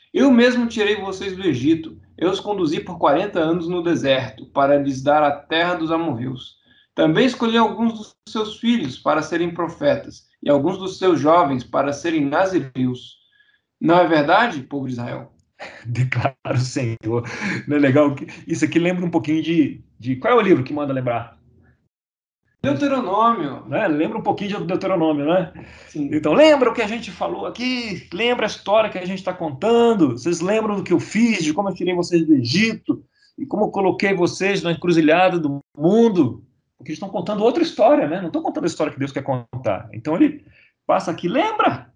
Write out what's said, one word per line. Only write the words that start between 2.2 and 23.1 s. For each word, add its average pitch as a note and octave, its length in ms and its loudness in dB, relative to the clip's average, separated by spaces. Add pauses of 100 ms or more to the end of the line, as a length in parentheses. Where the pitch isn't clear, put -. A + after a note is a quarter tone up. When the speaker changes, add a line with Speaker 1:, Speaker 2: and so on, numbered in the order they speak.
Speaker 1:
os F#3+ 100 -4
conduzi F3+ 380 -2
por F3 200 -10
quarenta F3 420 2
anos E3 280 0
no F3+ 140 -4
deserto, C3 600 -2
para C#3+ 320 2
lhes C3+ 260 -2
dar D3 200 2
a C#3+ 100 4
terra E3+ 440 -2
dos D#3+ 140 -4
amorreus. C3 680 -6 (360)
Também D#3+ 300 4
escolhi A3+ 320 0
alguns A3+ 380 2
dos - 200 -16 (140)
seus G#3+ 300 -6
filhos A3+ 400 -2
para D3+ 240 0
serem E3+ 320 -4
profetas, - 760 -4 (140)
e - 80 0
alguns C#3+ 260 2
dos F#3 220 -8
seus F3+ 200 2
jovens C#3 460 2
para C#3+ 260 -2
serem D#3 360 -2
nazireus. C#3 920 -2 (640)
Não E3+ 180 4
é E3+ 80 6
verdade, E3 540 2
povo C3 280 -8
de B2 40 -6
Israel? B2+ 400 -10 (300)
Speaker 2:
<laughs> - 240 -18
Declara B2 500 -2 (180)
o B2+ 40 -2
Senhor. A#2+ 680 -4 (420)
Não C#3+ 100 0
é D3 40 2
legal? C#3+ 340 4 (320)
Isso D#3+ 180 -2
aqui D3+ 140 0
lembra F3+ 260 0
um E3+ 60 -2
pouquinho D#3+ 320 -2
de, D#3 400 0 (160)
de... B2+ 180 -4
Qual A#3 180 0
é - 20 6
o A3 40 4
livro E3 240 4
que D3 80 -10
manda C#3+ 200 -4
lembrar? B2 460 -4 (1200)
Speaker 1:
Deuteronômio. A3+ 1040 0